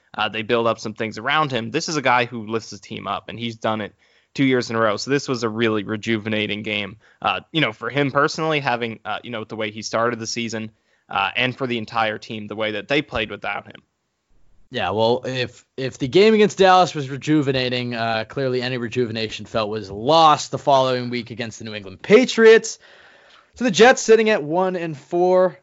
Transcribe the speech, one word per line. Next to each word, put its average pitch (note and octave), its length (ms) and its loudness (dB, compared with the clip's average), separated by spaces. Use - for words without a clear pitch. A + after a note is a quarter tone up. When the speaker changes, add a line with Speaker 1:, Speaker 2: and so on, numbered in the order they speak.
Speaker 1:
Uh, G#2+ 160 -2
they G#2+ 140 -6
build A#2 240 2
up A2 100 0
some A2 160 -10
things A2 240 -8
around C#3+ 340 0
him. A2+ 200 -4
This D#3 180 -4
is D#3 80 -2
a C#3 40 -4
guy B2 240 4
who A2+ 200 -10
lifts A2 240 -6
his G#2 120 -16
team G2+ 260 -12
up, G2 220 -8
and G#2+ 100 -14
he's A#2 160 -8
done A2 260 -4
it G2 140 -12
two C#3 80 0
years B2+ 260 2
in A2+ 60 -4
a A2+ 40 0
row. G#2+ 180 2
So - 120 -8
this C#3 180 -2
was A#2+ 160 -4
a A2+ 60 0
really A2 340 0
rejuvenating G#2+ 800 -4
game, G#2 360 -6
uh, F#2 200 -2
you D#3+ 100 0
know, A2+ 120 -2
for A#2 160 -10
him C#3 220 -2
personally, D3+ 480 0
having, A#2+ 460 -4
uh, G#2 180 -8
you A#2+ 80 -12
know, A2 120 -8
the G#2+ 120 -12
way G#2+ 160 -6
he G#2+ 100 -14
started A#2 380 -2
the A2 80 -10
season, A2 440 -6
uh, F#2+ 260 -2
and B2 220 -2
for C3+ 80 -6
the A#2+ 140 -4
entire A2 400 -4
team, G#2 280 -12
the G#2 80 -10
way G#2+ 160 -4
that G2+ 160 -8
they D3 140 0
played A2 300 -6
without G2+ 340 -8
him. - 160 -20
Speaker 2:
Yeah, G2 200 -4
well, A2+ 340 0
if, B2 400 -6
if C3 220 -8
the C#3+ 100 -4
game G3 260 6
against G#3 240 4
Dallas F#3 380 6
was C3+ 140 -6
rejuvenating, B2+ 840 0
uh, A2+ 340 -2
clearly B2+ 340 -2
any B2+ 160 -4
rejuvenation A2+ 680 -4
felt G#2+ 240 -2
was G#2 220 -8
lost D3 600 4
the C#3 60 -6
following C3 520 2
week A#2+ 200 -6
against A2+ 300 -12
the A2+ 60 -14
New A2 80 -12
England F#2+ 280 -14
Patriots. A3 800 6
So A#3 100 -6
the B3+ 60 0
Jets A#3 300 6
sitting A3 280 4
at G3+ 140 0
one F3+ 340 -2
and E3 200 -6
four, F3+ 640 2